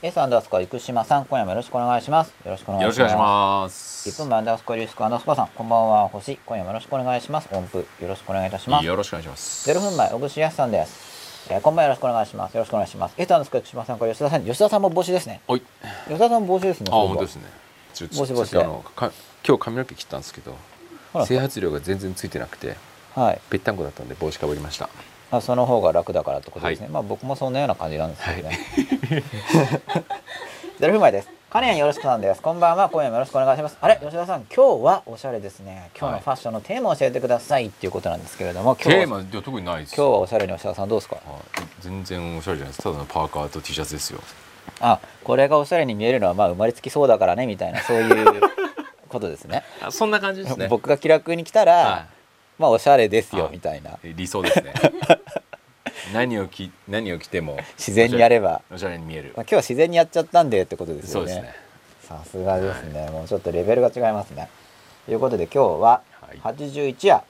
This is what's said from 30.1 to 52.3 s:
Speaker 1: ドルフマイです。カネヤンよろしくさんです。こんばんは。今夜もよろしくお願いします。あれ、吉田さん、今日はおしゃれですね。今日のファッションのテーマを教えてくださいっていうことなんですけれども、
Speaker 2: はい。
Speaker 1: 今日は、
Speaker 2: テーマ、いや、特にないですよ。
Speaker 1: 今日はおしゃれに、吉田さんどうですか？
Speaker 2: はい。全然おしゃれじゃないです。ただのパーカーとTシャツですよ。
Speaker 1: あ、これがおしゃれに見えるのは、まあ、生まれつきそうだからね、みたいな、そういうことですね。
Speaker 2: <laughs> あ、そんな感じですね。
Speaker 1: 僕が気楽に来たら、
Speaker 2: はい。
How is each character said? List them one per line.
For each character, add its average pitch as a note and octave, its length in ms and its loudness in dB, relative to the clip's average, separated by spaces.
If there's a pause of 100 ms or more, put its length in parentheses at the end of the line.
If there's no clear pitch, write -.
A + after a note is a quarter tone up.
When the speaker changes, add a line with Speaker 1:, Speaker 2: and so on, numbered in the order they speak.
Speaker 1:
ド - 80 2
ル F#3 60 4
フ G#3+ 60 4
マ D#3+ 100 8
イ - 20 4
で G2 100 -2
す。 - 80 -18 (200)
カ A3+ 120 0
ネ B3+ 80 0
ヤ G#3 40 2
ン E3 40 0
よ D3 100 4
ろ D3 60 2
し - 40 -6
く - 60 -10
さ C3 120 2
ん A2 60 -4
で G2 140 2
す。 - 60 -18
こ D#3 120 -2
ん F3 60 -6
ば E3+ 140 6
ん F3 40 2
は。 F3 120 4
今 D#3+ 140 0
夜 C3 60 0
も A2+ 60 -4
よ A#2+ 60 2
ろ C3 40 0
し - 60 -18
く - 40 -6
お C3+ 40 4
願 C3 140 4
い C#3 40 2
し D3+ 60 -4
ま D3 60 -6
す。 - 120 -16
あ D3+ 60 2
れ、 - 140 8
吉 D3 100 -8
田 E3+ 140 -4
さ F3+ 120 -4
ん、 A#2 160 -10
今 E3 260 6
日 A2+ 40 -4
は F3 220 4
お A2+ 120 -14
し - 80 -14
ゃ C3 60 -6
れ A2+ 80 -4
で G2 100 -10
す - 120 -20
ね。 F#2+ 360 -16
今 C#3+ 120 -4
日 A#2 60 -4
の G2 40 -8
フ C#3+ 100 -6
ァ C3+ 40 0
ッ B2 60 -4
シ - 80 -10
ョ - 20 -4
ン A2+ 40 -6
の G#2+ 80 -6
テ G#3+ 160 -8
ー C4 40 -6
マ G#3+ 100 0
を D3+ 40 2
教 C#3 100 0
え B2+ 60 2
て B2+ 100 -2
く B2+ 60 -2
だ A#2+ 120 2
さ C3+ 200 0
い A2+ 80 -4
っ G2 40 -10
て - 140 -12
い F#2 40 0
う - 20 -6
こ F2 100 -6
と F2+ 80 -2
な E2+ 80 -2
ん F2 40 -10
で E2+ 60 -16
す - 100 -16
け F#2+ 60 -6
れ F2 100 -4
ど F2+ 80 -6
も、 A#2+ 100 4
Speaker 2:
は B2 40 4
い。 - 80 -10
Speaker 1:
今 - 80 4
日 F#3 60 8
は、 F#3 40 4
Speaker 2:
テ F3 60 0
ー - 20 -8
マ、 G2 120 -6
い F#2+ 120 -10
や、 G2+ 80 -6
特 B2+ 180 -8
に F2+ 60 -10
な F2 120 -4
い - 40 -8
で D2+ 60 -12
す - 120 -8
よ。 C#3+ 60 4
Speaker 1:
今 C3+ 60 6
日 - 20 6
は G2+ 60 6
お F#2 80 0
し - 60 -6
ゃ A2+ 60 2
れ G2+ 80 0
に、 F2+ 60 -6
吉 E2+ 140 -10
田 F#2+ 80 -6
さ G2+ 100 -6
ん G2+ 40 -8
ど A2 80 0
う - 20 2
で - 40 -4
す - 60 -20
か？ - 60 -8
Speaker 2:
は - 60 -16
い。 - 0 - (580)
全 F#2 240 -10
然 E2+ 340 -8
お D#2+ 40 -8
し D#2+ 60 -8
ゃ F#2+ 40 -2
れ D#2+ 60 -2
じ C#2 60 -10
ゃ - 20 -10
な C#2 40 -14
い C#2 40 -16
で - 40 -
す。 - 60 -16
た F#2+ 80 -2
だ D2+ 60 -6
の C#2+ 80 -8
パ D#2+ 200 -4
ー - 40 -8
カ D2 120 -6
ー D2 60 -6
と D2+ 140 -10
T - 120 -10
シ D#2 80 -6
ャ D2 40 -4
ツ D2+ 80 -12
で D2 60 -10
す - 120 -8
よ。 - 80 -12 (600)
Speaker 1:
あ、 A#2 180 2 (240)
こ B2 140 0
れ C3+ 100 6
が D3+ 100 4
お C#3+ 80 2
し D#3+ 80 -4
ゃ F3 40 2
れ D#3 80 2
に A#2 100 -4
見 G#2+ 100 -2
え A#2+ 60 4
る C3 80 2
の G2+ 80 2
は、 F2 60 2
ま G2+ 120 2
あ、 F2 40 4
生 F2+ 60 -2
ま G2+ 120 0
れ A#2+ 60 0
つ - 80 -14
き C3 80 -10
そ D3 140 2
う C3+ 40 6
だ A2 100 8
か F#2+ 80 2
ら F2+ 100 4
ね、 B2+ 120 -4
み G2+ 100 -6
た F#2+ 100 -6
い F2+ 60 -6
な、 - 80 -4
そ - 120 -2
う - 40 2
い A2+ 400 4
う G4+ 40 2 (680)
こ B2 100 -6
と G#2 100 -4
で D2 80 -10
す - 80 -20
ね。 F#2+ 180 -4 (100)
Speaker 2:
<laughs> - 80 -20
あ、 - 80 -6
そ - 160 0
ん G#3+ 60 0
な G#3 80 2
感 G3 160 -4
じ F#3+ 80 -10
で C3+ 60 -8
す B2+ 80 -4
ね。 F#2+ 100 -4
Speaker 1:
僕 A2+ 220 0
が C#3+ 80 6
気 - 100 -4
楽 D#3+ 280 4
に E3+ 100 -6
来 - 60 -18
た G#3+ 140 6
ら、 E3+ 100 8
Speaker 2:
は A#2 240 4
い。 E2 180 -18 (400)